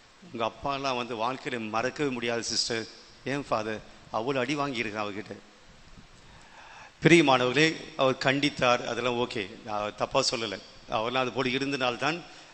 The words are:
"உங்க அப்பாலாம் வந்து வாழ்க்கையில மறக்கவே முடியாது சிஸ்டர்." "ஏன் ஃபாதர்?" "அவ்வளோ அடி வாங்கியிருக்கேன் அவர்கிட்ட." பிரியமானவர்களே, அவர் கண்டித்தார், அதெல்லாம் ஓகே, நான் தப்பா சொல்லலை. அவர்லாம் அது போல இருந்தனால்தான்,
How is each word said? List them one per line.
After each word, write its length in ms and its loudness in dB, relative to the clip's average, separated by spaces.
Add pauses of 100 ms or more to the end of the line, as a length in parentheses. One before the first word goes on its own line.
(320)
"உங்க 140 -2
அப்பாலாம் 500 -4
வந்து 200 -4
வாழ்க்கையில 520 -4
மறக்கவே 420 -2
முடியாது 320 -2
சிஸ்டர்." 440 -2 (380)
"ஏன் 240 -4
ஃபாதர்?" 320 -2 (320)
"அவ்வளோ 260 -2
அடி 180 -2
வாங்கியிருக்கேன் 480 -4
அவர்கிட்ட." 320 -8 (1700)
பிரியமானவர்களே, 720 6 (200)
அவர் 220 4
கண்டித்தார், 680 2
அதெல்லாம் 280 -2
ஓகே, 360 -2 (140)
நான் 320 -4
தப்பா 340 0
சொல்லலை. 300 -4 (300)
அவர்லாம் 340 0
அது 80 -4
போல 160 0
இருந்தனால்தான், 720 -2 (320)